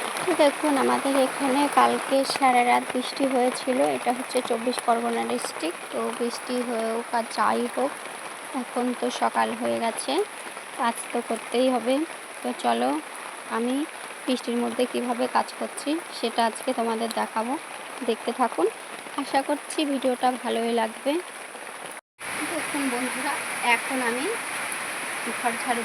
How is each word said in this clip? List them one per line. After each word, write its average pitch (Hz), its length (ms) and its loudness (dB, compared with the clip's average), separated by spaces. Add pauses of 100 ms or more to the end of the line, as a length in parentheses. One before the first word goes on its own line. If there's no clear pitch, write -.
(220)
তো - 80 2 (120)
দেখুন, 294 300 4 (120)
আমাদের 247 300 2 (120)
এখানে 269 340 2 (180)
কালকে 240 380 4 (180)
সারা 247 360 6
রাত 247 220 4
বৃষ্টি 254 320 -2 (100)
হয়েছিল। 254 440 2 (180)
এটা 247 220 0
হচ্ছে - 200 -4 (100)
চব্বিশ 240 280 0 (100)
পরগনা 233 360 2 (100)
ডিস্ট্রিক্ট। - 480 -4 (120)
তো 247 80 -2 (180)
বৃষ্টি 247 380 -2 (120)
হোক 226 380 -2 (120)
আর 226 60 0 (120)
যাই 226 260 2 (120)
হোক, 262 180 0 (680)
এখন 247 240 -2 (160)
তো 240 60 0 (140)
সকাল 226 280 2 (120)
হয়ে 233 240 0
গেছে, 226 280 -2 (680)
কাজ 233 180 2 (160)
তো 240 60 0 (100)
করতেই 240 460 2
হবে। 240 200 2 (480)
তো 247 60 -4 (160)
চলো, 240 260 4 (680)
আমি 240 180 2 (520)
বৃষ্টির 240 360 0
মধ্যে 240 200 0 (100)
কিভাবে 240 320 0 (120)
কাজ 220 120 2 (100)
করছি - 320 -4 (280)
সেটা 233 300 0
আজকে 226 300 -2
তোমাদের 226 300 0 (120)
দেখাবো, 220 320 -2 (560)
দেখতে 226 220 0 (100)
থাকুন। 285 260 4 (560)
আশা 269 260 2
করছি 294 300 -2 (140)
ভিডিওটা 254 360 2 (140)
ভালোই 226 380 0
লাগবে। 226 320 0 (1400)
দেখুন 294 300 -2 (100)
বন্ধুরা, 254 400 -2 (420)
এখন 254 240 0 (100)
আমি 247 160 0 (1120)
ঘর 240 140 0 (100)
ঝাড়ু 240 220 0